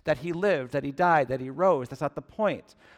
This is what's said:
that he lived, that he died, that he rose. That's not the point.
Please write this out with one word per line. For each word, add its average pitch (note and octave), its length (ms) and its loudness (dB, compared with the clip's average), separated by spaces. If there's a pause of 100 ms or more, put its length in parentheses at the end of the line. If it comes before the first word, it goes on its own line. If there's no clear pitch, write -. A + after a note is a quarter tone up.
that D3+ 140 0
he E3 160 -6
lived, E3 400 0
that C#3 100 -2
he C#3 80 -4
died, D3+ 380 4
that C3 100 -2
he C3 100 -8
rose. C#3 380 2
That's C#3 140 -10
not D3 120 -2
the D3+ 80 -10
point. - 540 -4 (220)